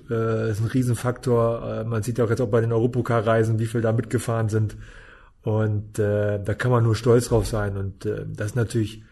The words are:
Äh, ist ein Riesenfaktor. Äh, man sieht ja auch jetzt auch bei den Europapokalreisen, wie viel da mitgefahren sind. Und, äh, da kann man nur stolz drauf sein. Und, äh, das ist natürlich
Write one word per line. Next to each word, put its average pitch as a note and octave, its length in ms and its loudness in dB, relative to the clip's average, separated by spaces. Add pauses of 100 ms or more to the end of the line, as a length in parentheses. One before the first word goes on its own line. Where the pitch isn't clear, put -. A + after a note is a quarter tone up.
Äh, A2+ 420 0
ist G#2+ 100 -2
ein A2+ 60 0
Riesenfaktor. A#2 1120 0
Äh, - 20 -4
man A2+ 180 -2
sieht A2+ 160 -4
ja A#2+ 60 2
auch A2 60 2
jetzt A#2 100 0
auch B2+ 80 2
bei A2+ 140 2
den A2+ 100 0
Europapokalreisen, A2+ 880 2
wie A#2 60 0
viel A#2 160 -2
da A2+ 100 2
mitgefahren A2+ 560 -2
sind. G#2+ 300 0 (640)
Und, G#2+ 580 -2
äh, G#2 420 0
da G2+ 120 -2
kann B2 180 0
man A#2 140 4
nur A2+ 100 4
stolz A#2+ 320 4
drauf A2 180 2
sein. G2+ 300 -4
Und, G2 300 -8
äh, G#2 200 -4
das G#2 260 -6
ist - 40 -6
natürlich A2 560 -2